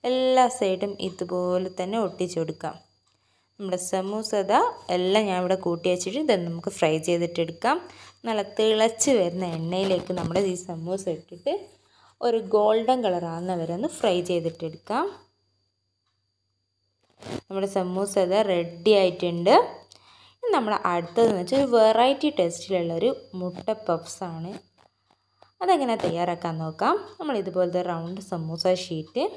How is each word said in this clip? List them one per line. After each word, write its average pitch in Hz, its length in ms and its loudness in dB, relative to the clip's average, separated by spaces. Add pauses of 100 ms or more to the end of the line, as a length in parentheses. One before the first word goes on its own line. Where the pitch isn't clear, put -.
എല്ലാ 254 360 4 (140)
സൈഡും 196 340 0 (160)
ഇതുപോലെ 180 600 -2 (120)
തന്നെ 190 160 -4 (100)
ഒട്ടിച്ചു 185 340 -4
കൊടുക്കാം. 160 340 -6 (800)
നമ്മുടെ 185 220 -4 (120)
സമൂസ 202 400 -4 (140)
ഇതാ 220 160 4 (360)
എല്ലാം 185 320 2
ഞാൻ 185 140 0
ഇവിടെ 185 140 2 (100)
കൂട്ടി 170 240 -2
വെച്ചിട്ട് 185 340 -2
ഇത് 269 80 4 (140)
നമുക്ക് 170 320 -6
ഫ്രൈ 156 160 2 (140)
ചെയ്തിട്ടെടുക്കാം. 170 680 0 (520)
നല്ല 214 140 -2 (160)
തിളച്ച് 220 600 2
വരുന്ന 175 260 0 (140)
എണ്ണയിലേക്ക് 185 640 -2
നമ്മുടെ 170 200 0 (140)
ഈ - 20 -6 (120)
സമൂസ 175 360 -6 (120)
ഇട്ടിട്ട് 180 380 -6 (720)
ഒരു 233 120 2 (160)
ഗോൾഡൻ 220 500 4
കളർ 180 280 0
ആകുന്ന 175 280 -4
വരെ 165 160 -4
ഒന്ന് 277 220 -2
ഫ്രൈ 190 180 2 (140)
ചെയ്തിട്ടെടുക്കാം. 170 760 -4 (2500)
നമ്മുടെ 196 300 -4
സമൂസ 190 360 -2 (140)
ഇതാ 190 140 2 (120)
ready 170 480 2
ആയിട്ടുണ്ട്. 175 540 2 (840)
ഇനി 494 160 -2
നമ്മൾ 214 180 0 (180)
അടുത്തതെന്ന് 196 480 2
വെച്ചാൽ 180 220 0
ഒരു 262 160 0
വെറൈറ്റി 247 520 6 (100)
ടേസ്റ്റിലുള്ളൊരു 170 720 0 (280)
മുട്ട 180 260 -8 (200)
പഫ്സാണ്. 165 680 -6 (1080)
അതെങ്ങനെ 277 420 4
തയ്യാറാക്കാൻ 170 500 -2 (100)
നോക്കാം. 196 300 0 (240)
നമ്മൾ 302 240 -4
ഇതുപോലത്തെ 180 400 0 (100)
round 170 280 -6 (120)
സമൂസ 170 420 0 (100)
ഷീറ്റ് 170 400 -4 (120)